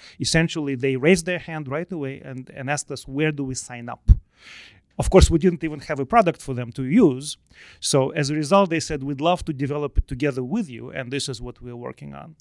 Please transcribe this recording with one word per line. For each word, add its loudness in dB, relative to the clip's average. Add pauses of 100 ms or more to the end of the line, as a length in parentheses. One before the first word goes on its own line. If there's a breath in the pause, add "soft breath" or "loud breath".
(200 loud breath)
Essentially, 0
they 0
raised 4
their -4
hand -10
right -6
away -8
and, -14
and -8
asked -4
us, -12
"Where -2
do -6
we -6
sign -12
up?" 4 (840 loud breath)
Of -2
course, 10
we 6
didn't 2
even -6
have -6
a -2
product 2
for -8
them -8
to -6
use. 4 (420 loud breath)
So 2
as -2
a -4
result, 4
they -2
said, -6
"We'd -6
love 2
to -6
develop -4
it 2
together -2
with -4
you, -14
and -8
this -4
is -8
what -12
we're -14
working -14
on." -18